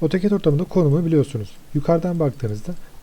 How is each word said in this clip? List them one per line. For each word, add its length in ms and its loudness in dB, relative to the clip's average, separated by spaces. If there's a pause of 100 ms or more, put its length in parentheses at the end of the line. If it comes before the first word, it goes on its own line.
AutoCAD 300 2
ortamında 320 2
konumunu 420 2
biliyorsunuz. 440 0 (240)
Yukarıdan 460 0
baktığınızda 540 -4 (300)